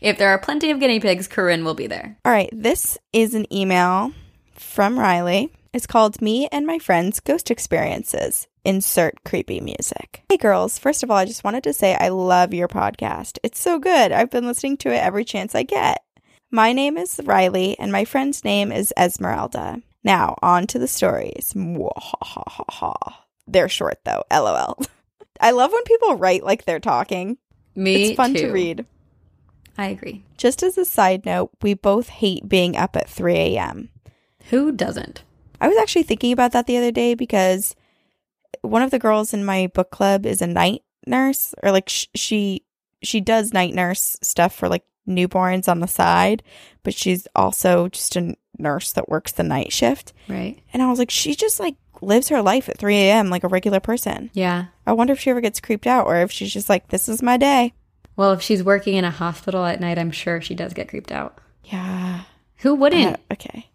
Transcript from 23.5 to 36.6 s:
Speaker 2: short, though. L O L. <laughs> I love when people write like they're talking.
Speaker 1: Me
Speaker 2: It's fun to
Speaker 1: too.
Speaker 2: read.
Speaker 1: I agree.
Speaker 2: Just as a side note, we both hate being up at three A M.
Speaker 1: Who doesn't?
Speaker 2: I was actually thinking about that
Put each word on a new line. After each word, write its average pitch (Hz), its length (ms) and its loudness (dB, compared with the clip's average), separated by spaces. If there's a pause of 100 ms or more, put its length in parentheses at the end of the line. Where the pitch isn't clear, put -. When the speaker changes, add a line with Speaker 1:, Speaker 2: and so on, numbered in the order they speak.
Speaker 2:
short, - 340 -4
though. 50 260 -4
L 131 160 2
O 92 80 0
L. 64 240 -4 (320)
<laughs> - 300 -14
I 233 120 4
love 247 200 2
when 480 120 0
people 453 320 4
write 185 280 2
like 208 220 -2
they're 165 120 -2
talking. 185 600 -2 (360)
Speaker 1:
Me 190 360 2
Speaker 2:
It's - 80 -4
fun 254 160 4
to 170 140 0
Speaker 1:
too. 220 40 -4
Speaker 2:
read. 175 320 -2 (960)
Speaker 1:
I 202 80 -4
agree. 196 380 -10 (120)
Speaker 2:
Just - 260 0
as 370 140 0
a 370 80 0
side 196 400 2
note, 180 280 -4 (100)
we 202 100 2
both 202 380 0
hate 196 360 -2
being 180 300 2
up - 200 -2
at - 120 -4
three 175 280 0
A 165 200 0
M. 92 320 -6 (600)
Speaker 1:
Who 285 220 2
doesn't? - 500 -6 (360)
Speaker 2:
I - 100 4
was 415 100 6
actually 415 240 2
thinking 240 300 0
about 247 200 2
that 240 140 2